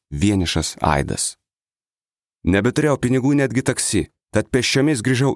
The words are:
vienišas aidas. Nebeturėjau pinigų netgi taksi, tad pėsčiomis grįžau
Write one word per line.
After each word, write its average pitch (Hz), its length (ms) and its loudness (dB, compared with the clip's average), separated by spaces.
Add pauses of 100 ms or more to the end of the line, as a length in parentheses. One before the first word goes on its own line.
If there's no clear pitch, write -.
(100)
vienišas 85 720 0
aidas. - 540 -2 (1080)
Nebeturėjau 123 560 2
pinigų 127 400 0
netgi 120 240 -2
taksi, 110 380 -2 (320)
tad 107 180 0
pėsčiomis 135 480 0
grįžau 131 360 0